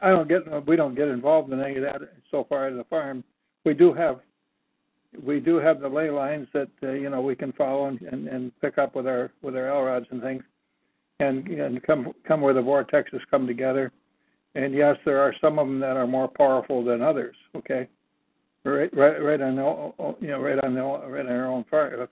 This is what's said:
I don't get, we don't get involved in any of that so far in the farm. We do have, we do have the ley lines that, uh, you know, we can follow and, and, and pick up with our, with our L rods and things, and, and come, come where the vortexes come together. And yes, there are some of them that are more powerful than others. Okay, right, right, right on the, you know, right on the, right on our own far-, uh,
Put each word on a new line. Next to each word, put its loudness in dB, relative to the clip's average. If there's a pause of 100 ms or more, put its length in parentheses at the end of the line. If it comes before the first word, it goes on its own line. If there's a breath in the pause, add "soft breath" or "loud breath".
I 4
don't 4
get, -2
we 6
don't 2
get 0
involved 2
in -4
any -4
of -4
that -6 (300)
so -2
far -2
in -8
the -10
farm. -6 (420)
We 4
do 8
have, 0 (1000)
we -2
do 2
have 4
the -6
ley -2
lines -4
that, -2 (140)
uh, -4
you -4
know, -4
we -2
can -8
follow 0
and, -6
and, -8
and -8 (100)
pick -4
up 0
with -4
our, -4 (100)
with -8
our -4
L 0
rods -2
and -8
things, -8 (760)
and, -2
and -6
come, -2 (140)
come 2
where 6
the 4
vortexes 0 (120)
come 2
together. -2 (600)
And -2
yes, 4
there 2
are 4
some 4
of 4
them -2
that -2
are 0
more 0
powerful 2
than 0
others. 0 (220)
Okay, -6 (760)
right, -2
right, 6
right 0
on -2
the, -4
you -8
know, -4
right 0
on 0
the, -2
right -6
on -6
our -2
own -4
far-, 0
uh, -6